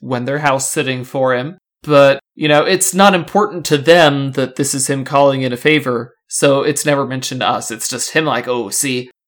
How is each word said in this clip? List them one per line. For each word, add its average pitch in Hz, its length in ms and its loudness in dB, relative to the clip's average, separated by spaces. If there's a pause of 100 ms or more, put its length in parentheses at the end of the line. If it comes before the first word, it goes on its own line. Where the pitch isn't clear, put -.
when 123 240 -6
they're 139 140 -4
house 135 300 -2
sitting 131 340 -4
for 131 300 -2
him. 131 240 -6 (240)
But, 139 380 6 (160)
you 151 120 -2
know, 151 160 4
it's 185 300 -2
not 196 220 4
important 180 500 -2
to 151 120 2
them 143 560 4
that 131 240 -4
this 139 180 -2
is 135 140 -4
him 135 140 -4
calling 139 380 2
in 127 100 -2
a 123 60 -4
favor, 131 560 0 (160)
so 139 340 2
it's 143 220 -2
never 139 220 0
mentioned 127 340 -8
to 98 60 0
us. 117 240 -4
It's - 180 -8
just - 220 -8
him 160 140 0
like, 123 220 -2
"Oh, 120 220 -4
see, 127 400 -4 (180)